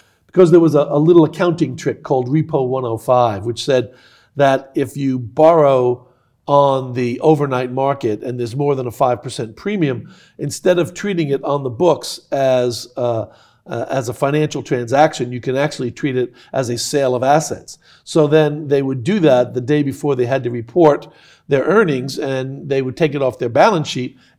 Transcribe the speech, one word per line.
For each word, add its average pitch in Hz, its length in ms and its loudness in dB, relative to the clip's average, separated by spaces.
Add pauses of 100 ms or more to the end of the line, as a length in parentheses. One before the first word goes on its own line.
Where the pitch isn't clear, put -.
(280)
Because 180 240 4
there 175 80 8
was 156 160 4
a, 143 140 2
a 147 100 0
little 160 260 6
accounting 165 500 -2
trick - 280 -6
called 127 260 -2
Repo 147 380 -2
one 131 180 -4
oh 113 120 -4
five, 117 480 0
which 117 200 -8
said 127 280 0 (420)
that 135 400 2
if 139 200 -4
you 135 220 -2
borrow 131 880 4 (400)
on 135 460 2
the 123 280 -4
overnight 135 500 0
market 131 520 -2
and 123 160 -8
there's 117 160 -6
more 143 200 0
than 127 120 -4
a 113 40 -8
five 123 300 0
percent 120 340 -10
premium, 151 580 -4 (240)
instead 175 400 0
of 160 160 -2
treating 170 360 -4
it 139 140 -2
on 139 200 -2
the 127 60 -6
books 147 520 -2 (100)
as, 127 640 0
uh, 117 300 -2 (400)
uh, 117 240 -8
as 123 200 -4
a 117 40 -6
financial 147 500 -2
transaction, 127 680 0
you 123 100 -8
can 131 140 -4
actually 135 360 -4
treat 135 240 -4
it 123 180 -4 (200)
as 127 160 -2
a 120 80 -4
sale 135 360 -2
of 123 100 -2
assets. - 540 0 (260)
So 151 240 2
then 151 400 2
they 139 140 2
would 131 220 -4
do 196 160 0
that 123 340 4
the 123 80 -4
day 147 220 0
before 139 320 -4
they 123 100 0
had 131 180 -2
to 120 80 -6
report 143 560 2 (400)
their 139 160 0
earnings, 143 540 0
and 135 520 -6
they 135 120 0
would 131 140 -6
take 151 180 0
it 143 80 -4
off 127 160 -2
their 123 120 -4
balance 156 380 2
sheet 127 300 -8 (220)